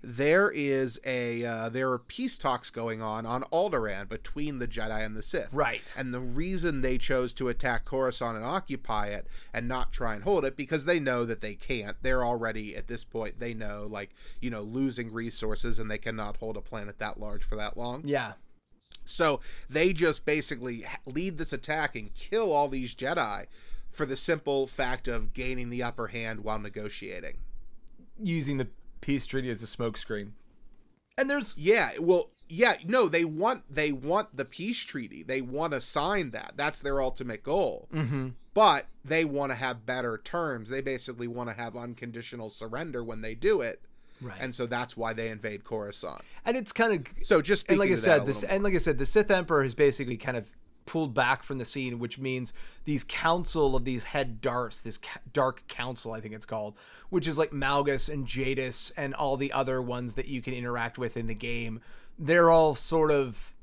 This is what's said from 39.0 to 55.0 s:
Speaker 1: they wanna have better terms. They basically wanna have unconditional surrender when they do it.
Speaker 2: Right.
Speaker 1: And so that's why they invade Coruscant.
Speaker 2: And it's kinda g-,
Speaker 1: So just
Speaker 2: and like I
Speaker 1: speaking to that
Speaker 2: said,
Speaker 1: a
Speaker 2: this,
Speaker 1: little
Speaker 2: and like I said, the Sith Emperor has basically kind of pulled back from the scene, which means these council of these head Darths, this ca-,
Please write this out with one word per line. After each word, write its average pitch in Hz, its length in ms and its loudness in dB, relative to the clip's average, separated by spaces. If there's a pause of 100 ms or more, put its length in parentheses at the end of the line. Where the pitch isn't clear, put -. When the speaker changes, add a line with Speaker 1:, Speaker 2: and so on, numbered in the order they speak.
Speaker 1:
they 160 180 4
wanna 139 300 0
have 117 320 -4
better 123 320 -2
terms. 139 500 -4
They 131 140 -4
basically 123 460 -6
wanna 117 260 -6
have 117 220 -8
unconditional 117 760 -10
surrender 123 520 -6
when 113 200 -6
they 110 120 -4
do 175 280 4
it. 117 180 -4 (400)
Speaker 2:
Right. 123 200 -12
Speaker 1:
And 127 120 -4
so 123 140 -2
that's 120 300 -2
why 113 160 -2
they 113 160 -2
invade 107 340 -8
Coruscant. 104 600 -8 (220)
Speaker 2:
And 240 120 2
it's 233 160 -4
kinda 226 260 4
g-, - 240 -4
Speaker 1:
So 175 180 6
just 185 280 2
Speaker 2:
and 180 100 8
like 196 140 6
I - 20 6
Speaker 1:
speaking - 80 0
to 185 80 6
that 160 60 10
Speaker 2:
said, 139 60 6
Speaker 1:
a - 40 -2
Speaker 2:
this, 135 160 0
Speaker 1:
little 190 140 0
Speaker 2:
and 202 80 2
like 196 100 6
I 175 40 6
said, 139 200 4
the 139 80 4
Sith 208 240 6
Emperor 170 320 4
has 123 140 0
basically 135 400 4
kind 123 200 -4
of 110 200 -8 (300)
pulled 156 280 0
back 127 300 4
from 139 140 -6
the 120 60 -4
scene, 123 360 -4
which 120 180 -6
means 127 340 -4 (320)
these 147 200 0
council 160 720 2
of 123 80 4
these 123 180 -2
head 123 380 -2
Darths, 123 400 -2
this 110 180 -8
ca-, - 220 -12 (120)